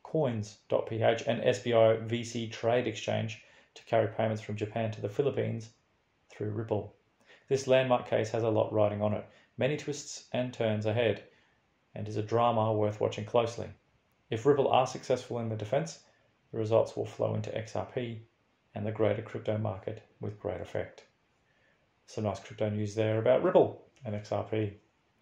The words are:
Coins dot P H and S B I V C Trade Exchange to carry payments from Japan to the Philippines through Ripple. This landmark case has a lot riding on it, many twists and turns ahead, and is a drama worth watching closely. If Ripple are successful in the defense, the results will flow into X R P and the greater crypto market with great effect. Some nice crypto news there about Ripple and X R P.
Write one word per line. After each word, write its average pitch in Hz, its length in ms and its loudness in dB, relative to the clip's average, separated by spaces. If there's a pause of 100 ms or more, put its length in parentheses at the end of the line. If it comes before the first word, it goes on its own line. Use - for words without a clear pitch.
Coins 120 540 -2 (100)
dot - 200 0
P 110 140 -4
H 117 240 4
and 120 160 -2
S 123 180 2
B 117 140 0
I 113 220 8
V 113 280 -4
C 113 260 -6
Trade 120 360 0
Exchange 110 560 -4 (340)
to - 100 -20
carry 113 220 2
payments 110 340 -2
from 104 160 -8
Japan 110 340 -4
to - 100 -10
the 104 80 -4
Philippines 113 600 -2 (600)
through 107 220 -8
Ripple. 107 420 -4 (540)
This 135 180 0
landmark 127 440 4
case 113 220 0
has 113 120 0
a 117 60 2
lot 110 240 2
riding 104 280 2
on 104 120 2
it, 107 120 -4 (320)
many 139 200 0
twists - 560 -10
and 123 200 -2
turns 107 320 0
ahead, 110 380 2 (720)
and 107 120 -8
is 107 100 -6
a 110 40 0
drama 113 520 4
worth 104 260 0
watching 107 240 -2
closely. 110 440 0 (600)
If 113 160 -2
Ripple 139 220 6
are 127 180 6
successful 127 540 -4
in 113 100 -4
the 110 60 -4
defense, 135 440 -2 (520)
the 113 60 -8
results 110 380 2
will 117 100 -4
flow 110 300 -2
into 110 220 -4
X 110 180 -8
R 101 100 -4
P 117 360 -8 (540)
and 104 100 -6
the 110 60 -2
greater 107 300 2
crypto 107 360 -4
market 107 460 -6 (160)
with 107 200 -8
great 92 200 -6
effect. - 460 -8 (1040)
Some - 160 -6
nice 208 160 0
crypto 110 300 -4
news 104 260 -2
there 110 240 2
about 123 240 4
Ripple 175 380 4 (240)
and 107 100 -6
X 107 160 -8
R 104 120 -2
P. 107 300 -2 (480)